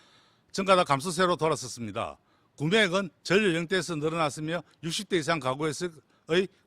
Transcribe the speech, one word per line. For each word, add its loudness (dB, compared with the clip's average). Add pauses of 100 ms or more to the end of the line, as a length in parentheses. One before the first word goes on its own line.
(520)
증가하다 4
감소세로 2
돌아섰습니다. -4 (380)
구매액은 2 (120)
전 2
연령대에서 0
늘어났으며 -2 (200)
육십 -6
대 2
이상 0
가구에서의 -4 (180)